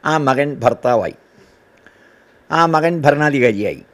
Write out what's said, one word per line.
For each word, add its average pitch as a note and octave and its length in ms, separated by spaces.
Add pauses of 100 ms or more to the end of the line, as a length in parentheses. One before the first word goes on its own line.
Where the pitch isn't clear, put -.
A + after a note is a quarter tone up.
ആ D3+ 140
മകൻ C#3 300 (140)
ഭർത്താവായി, A#2 540 (1300)
ആ D#3+ 160
മകൻ D#3+ 260 (120)
ഭരണാധികാരിയായി. B2 760 (120)